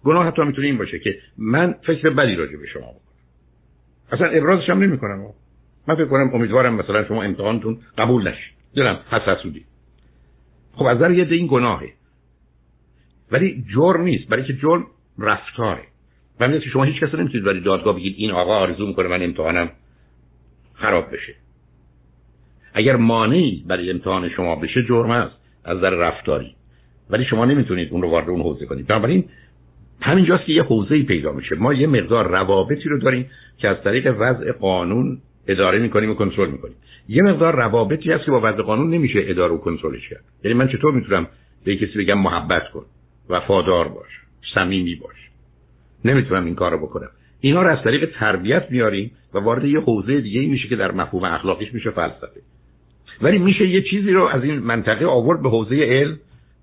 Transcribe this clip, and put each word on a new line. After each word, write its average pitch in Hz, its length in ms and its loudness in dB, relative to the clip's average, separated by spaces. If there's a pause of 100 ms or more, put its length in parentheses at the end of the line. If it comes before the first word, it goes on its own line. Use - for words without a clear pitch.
گناه 165 240 4
حتی 165 140 0
می‌تونه 139 260 0
این 135 100 0
باشه - 220 -6
که 98 180 -4 (200)
من 139 460 0
فکر 151 260 0
بدی 131 260 2
راجع 76 220 -6
به 71 100 -18
شما 71 140 -14
بکنم، 60 200 -20 (1080)
اصلاً 165 160 0
ابرازش 156 420 2
هم 190 140 2
نمی‌کنم. 113 420 -2 (640)
من 160 80 2
فکر 156 100 2
کنم، 135 280 2
امیدوارم 120 400 2
مثلاً 104 320 -2
شما 104 180 -4
امتحانتون 104 540 -4 (200)
قبول 113 300 2
نشه، - 240 -8 (240)
دلم 127 240 0 (120)
پس 110 100 0
حسودی. 87 440 -4 (1080)
خب 139 120 -2
از 120 120 4
نظر 165 140 4
یه 175 120 4
عده 160 120 0
این 175 120 0
گناهه، 123 420 0 (1400)
ولی 135 340 0 (100)
جرم 170 260 4
نیست، 175 280 -2
برای 123 140 0
که 131 100 -6
جرم 156 340 0 (320)
رفتاره. 104 640 -4 (560)
و 120 40 0
می‌دونید 143 200 2
که - 60 -12
شما 135 140 2
هیچ 147 200 0
کس 143 100 -2
رو 160 60 -4
نمی‌تونید 127 260 -4
برای 95 140 0
دادگاه 95 360 0
بگید 95 220 -6
این 107 140 -4
آقا 90 260 0
آرزو 92 300 -2
می‌کنه 92 200 -2
من 90 160 -2
امتحانم 85 460 -2 (1040)
خراب 98 400 -2
بشه. - 220 -12 (1400)
اگر 120 220 2
مانعی 117 720 2
برای 90 240 -2
امتحان 90 380 -4
شما 85 260 -2
بشه، 82 280 -2
جرم 117 280 2
است 120 240 -2 (300)
از 87 120 -4
نظر 92 120 0
رفتاری، 78 680 -2 (540)
ولی 113 160 0
شما 113 200 2
نمی‌تونید 107 460 0
اون 90 100 -2
رو 87 80 0
وارد 80 200 0
اون 90 120 -2
حوزه 80 240 -4
کنید. 67 220 -8
بنابراین 117 420 2 (720)
همینجاست 175 440 4
که 160 80 0
یه 147 100 4
حوزه‌ای 131 400 2
پیدا 78 280 -2
می‌شه. 69 240 -6
ما 117 180 0
یه 139 140 2
مقدار 110 400 2
روابطی 95 600 0
رو 143 100 -2
داریم 127 300 0 (280)
که 107 100 -2
از 98 160 -2
طریق 127 360 0
وضع 120 320 0
قانون 95 640 -2 (300)
اداره 98 320 2
می‌کنیم 107 320 0
و - 20 -4
کنترل 98 360 -2
می‌کنیم. - 260 -12 (320)
یه 127 160 4
مقدار 165 320 4
روابطی 117 560 2
هست - 140 -2
که 151 60 0
با 127 120 4
وضع 107 180 0
قانون 110 280 0
نمیشه 160 340 2
اداره 87 300 0
و 80 40 0
کنترلش 78 520 -6
کرد. - 140 -20 (200)
یعنی 113 140 0
من 131 100 4
چطور 143 260 0
می‌تونم 98 340 0 (380)
به 98 100 0
کسی 104 240 -4
بگم 101 180 2
محبت 85 560 0
کن، - 120 -14 (440)
وفادار 87 580 2
باش، - 220 -14 (440)
صمیمی 92 420 -2
باش؟ - 200 -16 (920)
نمی‌تونم 123 400 2
این 82 100 -4
کار 90 160 0
رو 80 60 0
بکنم. - 320 -10 (320)
اینا 147 200 4
رو 185 80 6
از 143 140 0
طریق 147 260 2 (100)
تربیت 110 500 0
میاریم 110 420 0 (220)
و 101 60 -2
وارد 120 260 0
یه 147 140 2
حوزه 123 420 0
دیگه‌ای 113 260 -2
می‌شه 131 200 -2
که 117 80 -4
در 95 160 -2
مفهوم 92 320 -4
اخلاقیش 90 500 -4
می‌شه 110 160 -8
فلسفه. - 520 -8 (800)
ولی 180 160 4
می‌شه 190 300 4
یه 185 140 2
چیزی 196 300 -2
رو 180 120 4
از 127 200 0
این 143 160 -2
منطقه 117 460 -2
آورد 143 360 2
به 135 80 0
حوزه 113 360 0
علم 139 320 2 (460)